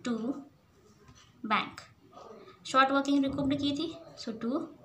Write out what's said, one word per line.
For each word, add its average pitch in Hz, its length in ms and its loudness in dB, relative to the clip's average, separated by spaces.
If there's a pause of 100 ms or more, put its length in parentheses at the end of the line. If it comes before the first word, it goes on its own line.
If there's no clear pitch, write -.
to 247 80 -4 (1300)
bank। 214 360 -2 (840)
शॉर्ट 269 240 6
वर्किंग 277 340 4
रिकूप्ड 277 360 0
की 285 120 0
थी, 320 160 -2 (300)
so 233 140 -8 (100)
to 262 180 -2 (240)